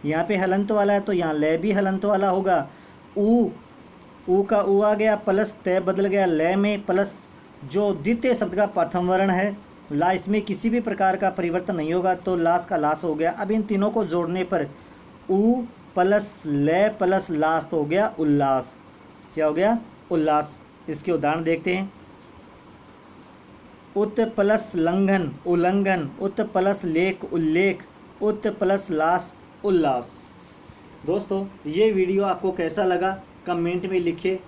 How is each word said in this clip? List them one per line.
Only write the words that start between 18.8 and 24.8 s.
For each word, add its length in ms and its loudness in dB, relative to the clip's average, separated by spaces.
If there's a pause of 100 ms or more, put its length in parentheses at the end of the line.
क्या 120 0
हो 80 2
गया? 240 2 (340)
उल्लास। 500 0 (280)
इसके 220 -6
उदाहरण 320 0
देखते 320 -2
हैं, 180 -6 (2000)
उत 220 0
प्लस 560 0
लंघन, 540 2 (180)